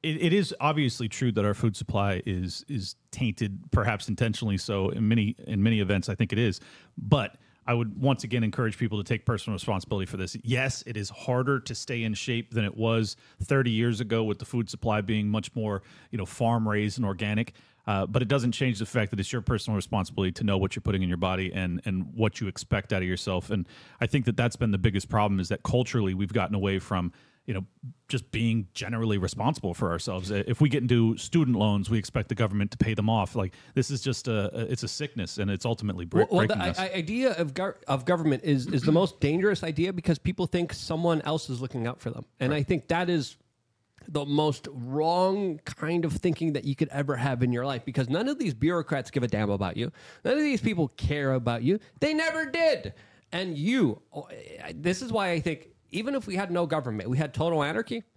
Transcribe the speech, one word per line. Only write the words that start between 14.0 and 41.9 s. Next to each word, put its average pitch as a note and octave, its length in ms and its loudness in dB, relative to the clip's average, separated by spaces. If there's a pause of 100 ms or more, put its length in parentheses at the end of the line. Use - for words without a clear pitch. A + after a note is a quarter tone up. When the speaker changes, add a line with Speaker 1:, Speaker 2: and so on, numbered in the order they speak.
Speaker 1:
ago, A2+ 240 0
with G#2 140 -2
the - 60 -12
food A#2 240 -2
supply G#2+ 300 0
being G#2 300 0
much G#2+ 260 -2
more, G#2+ 260 -2 (280)
you - 80 -8
know, F#2+ 80 -4
farm A#2 420 0
raised G#2 300 0
and A#2+ 80 0
organic. G#2 480 -2 (340)
Uh, G2 180 0
but G#2+ 160 2
it A2+ 60 0
doesn't B2 240 2
change B2 260 0
the G#2+ 80 -2
fact G#2+ 240 0
that G2+ 100 -4
it's - 140 -4
your A#2 80 -2
personal G#2+ 340 -2
responsibility F#2+ 560 -2
to - 120 -6
know G2+ 120 2
what F#2+ 200 0
you're A2 80 -8
putting F#2+ 180 0
in F2+ 80 0
your F2 80 0
body F#2 340 0
and, F2+ 340 -2
and F#2 280 -4
what A2 260 0
you G#2+ 80 -4
expect - 460 -4
out F#2 80 0
of F2+ 60 -2
yourself. F#2 420 -4
And F#2 180 -2 (320)
I A#2+ 60 0
think C3+ 200 0
that A#2 120 0
that's A#2+ 180 0
been A2+ 140 0
the G2 80 2
biggest F#2+ 320 0
problem, G#2 300 2
is F2+ 100 -4
that - 140 -4
culturally A#2 500 0
we've F#2+ 180 -2
gotten G2+ 220 0
away G2 240 0
from, F2+ 340 -2 (360)
you G#2+ 80 -4
know, F#2+ 100 -4 (420)
just - 240 -6
being A2+ 440 0
generally A2 420 -2
responsible F#2+ 560 0
for F#2 160 0
ourselves. F#2 420 -4
Uh, G2+ 140 0
if - 160 2
we D3 80 8
get C#3 140 2
into A#2 340 4
student C3 400 2
loans, G2+ 320 2
we A2+ 80 2
expect G#2 320 -2
the G#2+ 60 -2
government G2+ 340 2
to - 80 -10
pay A2+ 160 2
them G#2+ 160 2
off. G#2+ 260 2
Like, F#2+ 200 -2 (180)
this C3+ 160 2
is C3+ 100 -2
just - 280 -4
a, G#2+ 280 0
a, A#2 100 -2
it's - 180 -4
a - 40 -4
sickness, A#2 520 -6
and G2+ 100 0
it's F#2+ 160 -2
ultimately G2+ 400 -2
bre-, E2+ 140 2
Speaker 2:
Well, A3 100 6
well, G3 160 2
Speaker 1:
breaking G3 140 0
Speaker 2:
the F3+ 100 0
Speaker 1:
us. - 100 -4
Speaker 2:
i-, F#3 120 -2
idea G#3 420 0
of D#3 220 -2
gov-, F#3 320 -4
of C3+ 180 0
government E3 380 2
is, C#3 240 2
is B2 160 0
the D#3 80 4
most E3+ 280 4
dangerous F#3 440 2
idea D#3+ 280 0
because E3+ 280 0
people F3+ 260 -2
think E3+ 260 0
someone E3 520 0
else D3+ 260 -2
is B2 120 -4
looking A#2+ 260 -4
out B2 120 -6